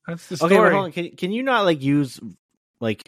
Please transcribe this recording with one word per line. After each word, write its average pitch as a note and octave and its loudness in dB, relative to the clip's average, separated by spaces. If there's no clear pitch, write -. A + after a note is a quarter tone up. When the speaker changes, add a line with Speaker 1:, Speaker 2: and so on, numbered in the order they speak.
Speaker 1:
that's E3+ -12
the F#3 -10
Speaker 2:
Okay, - -8
but E3+ 2
Speaker 1:
story. G3 6
Speaker 2:
hold G3 0
on. D#3+ -10
Can, F3 -8
can F#3 -6
you A#3+ -4
not, A#3+ 0
like, D#3+ 2
use, C#3 0
like, A2 -4